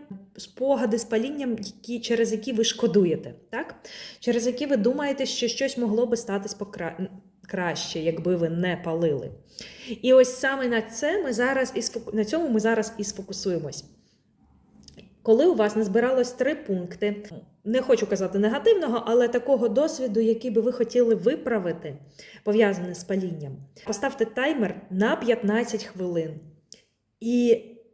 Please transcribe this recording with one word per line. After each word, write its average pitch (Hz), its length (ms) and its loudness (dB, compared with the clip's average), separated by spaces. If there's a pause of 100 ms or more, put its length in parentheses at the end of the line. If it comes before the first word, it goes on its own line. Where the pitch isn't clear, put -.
(380)
спогади 247 600 0
з - 60 -2
палінням, 262 480 -2
які, 220 480 -8
через 226 320 0
які 220 220 -4
ви 220 100 2
шкодуєте, 175 680 2 (160)
так? 240 260 -8 (440)
Через 233 280 0
які 254 180 -2
ви 277 120 2
думаєте, 277 480 0
що 247 220 -2
щось 262 300 -2
могло 233 280 0
би 226 120 0
статись 202 360 -4
покра-, 185 540 -8 (440)
краще, 175 480 -4
якби 165 360 0
ви 165 140 0
не 175 340 -2
палили. 160 480 -2 (680)
І 254 120 6
ось 254 260 8
саме 269 280 0
на 233 140 0
це 320 420 -2
ми 262 100 -2
зараз 254 420 0
і - 60 -4
сфоку-, - 340 -6
на 214 100 0
цьому 320 240 0
ми 220 100 2
зараз 214 380 0
і 208 60 -4
сфокусуємось. 190 840 -6 (1400)
Коли 226 220 6
у 349 100 4
вас 214 200 2
назбиралось 233 560 2
три - 240 0
пункти, 196 720 -6 (340)
не 233 180 0
хочу 226 260 4
казати 190 320 -2
негативного, 277 680 2
але 233 220 4
такого 240 420 2
досвіду, 262 500 0
який 226 320 2
би 214 100 2
ви 240 100 2
хотіли 233 440 2
виправити, 180 800 -2 (460)
пов'язаний 196 520 2
з - 80 -12
палінням, 165 540 -4 (280)
поставте 233 400 -2
таймер 247 640 -2
на 214 260 2
п'ятнадцять 226 680 0
хвилин 170 560 -4 (800)
і 240 460 4 (280)